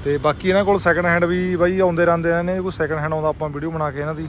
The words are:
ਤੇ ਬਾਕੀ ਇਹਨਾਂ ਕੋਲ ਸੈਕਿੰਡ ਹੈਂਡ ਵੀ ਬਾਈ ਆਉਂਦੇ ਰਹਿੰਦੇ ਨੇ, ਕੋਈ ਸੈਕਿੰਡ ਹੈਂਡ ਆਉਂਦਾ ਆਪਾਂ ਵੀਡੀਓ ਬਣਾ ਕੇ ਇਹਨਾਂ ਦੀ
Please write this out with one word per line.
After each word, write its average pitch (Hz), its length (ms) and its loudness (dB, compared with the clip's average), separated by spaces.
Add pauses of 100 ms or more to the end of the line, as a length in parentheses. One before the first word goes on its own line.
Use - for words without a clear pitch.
ਤੇ 143 140 0
ਬਾਕੀ 147 320 0
ਇਹਨਾਂ 190 160 2
ਕੋਲ 196 140 2
ਸੈਕਿੰਡ 175 260 2
ਹੈਂਡ 170 200 2
ਵੀ 180 300 0
ਬਾਈ 180 240 2
ਆਉਂਦੇ 175 260 4
ਰਹਿੰਦੇ 170 380 2
ਨੇ, 185 180 -2
ਕੋਈ 180 100 -4
ਸੈਕਿੰਡ 156 280 -4
ਹੈਂਡ 156 140 -4
ਆਉਂਦਾ 156 160 -2
ਆਪਾਂ 151 200 -4
ਵੀਡੀਓ 143 220 -6
ਬਣਾ 156 200 -4
ਕੇ 139 80 -8
ਇਹਨਾਂ 151 160 -6
ਦੀ 156 140 -8